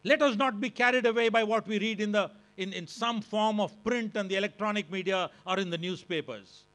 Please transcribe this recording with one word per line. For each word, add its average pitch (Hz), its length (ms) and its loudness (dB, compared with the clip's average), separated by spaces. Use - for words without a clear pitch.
Let 285 200 4
us 269 140 4
not 233 240 0
be 240 100 -2
carried 247 340 2
away 233 240 4
by 226 160 4
what 214 220 0
we 214 120 0
read 214 220 -2
in 208 120 -2
the, 202 180 2
in, 202 160 -6
in 175 140 -8
some 233 340 -4
form 214 400 0
of - 240 -4
print 226 320 -2
and 196 140 -4
the 190 60 0
electronic 202 540 -2
media 185 400 -2
or 185 120 0
in 190 100 -2
the 170 100 -4
newspapers. 160 840 -8